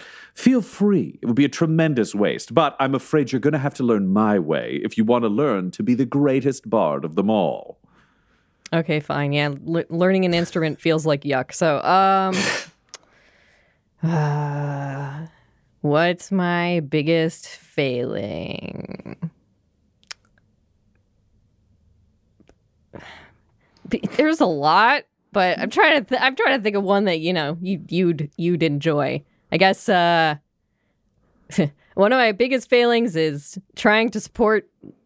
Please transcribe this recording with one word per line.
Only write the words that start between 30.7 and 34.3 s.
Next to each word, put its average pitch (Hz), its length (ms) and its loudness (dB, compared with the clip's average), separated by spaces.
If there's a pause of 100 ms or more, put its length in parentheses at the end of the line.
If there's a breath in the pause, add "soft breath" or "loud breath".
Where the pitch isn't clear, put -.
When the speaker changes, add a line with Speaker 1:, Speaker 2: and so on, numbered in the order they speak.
Speaker 2:
<laughs> - 60 -8 (380 soft breath)
one 202 180 4
of 262 40 4
my 233 160 4
biggest 247 380 -2
failings 240 460 4
is 156 420 -2 (180)
trying 226 360 4
to 214 80 -6
support 214 460 0 (400)